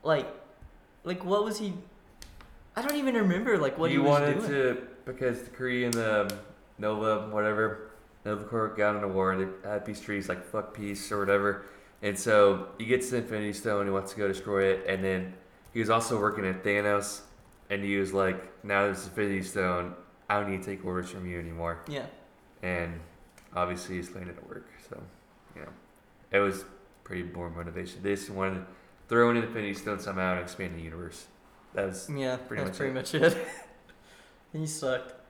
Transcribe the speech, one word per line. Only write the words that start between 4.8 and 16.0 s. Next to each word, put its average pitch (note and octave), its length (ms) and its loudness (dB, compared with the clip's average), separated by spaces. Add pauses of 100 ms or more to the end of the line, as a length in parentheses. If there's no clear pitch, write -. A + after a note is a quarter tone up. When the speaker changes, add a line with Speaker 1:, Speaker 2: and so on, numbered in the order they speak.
Speaker 2:
because B2+ 380 -2
the - 80 -14
Kree B2 340 -2
and A#2 100 0
the G#2 400 2 (440)
Nova, G#2+ 520 0
whatever, G#2+ 600 0 (340)
Nova G#2+ 200 -4
Corps A2 240 0
got G#2 280 4
an G#2 80 -2
award, F#2+ 340 4 (240)
they G2 60 -8
had G#2 160 -2
peace G#2 160 -8
treaties, G2+ 280 -4
like, F2+ 160 -4
"Fuck - 300 -6
peace," G2+ 380 -8
or G#2 60 0
whatever. G2 480 4 (360)
And G2+ 160 0
so G2+ 500 8 (100)
he A2+ 80 -6
gets B2+ 240 2
the B2+ 80 0
Infinity G#2+ 340 -2
Stone, G2+ 340 0
he G2 60 0
wants F#2+ 200 -2
to A2 60 -10
go G#2 100 2
destroy G2 360 2
it, F#2+ 220 4
and F#2+ 180 0
then F#2 300 0 (380)
he A2+ 80 -2
was G#2+ 100 2
also A#2 280 4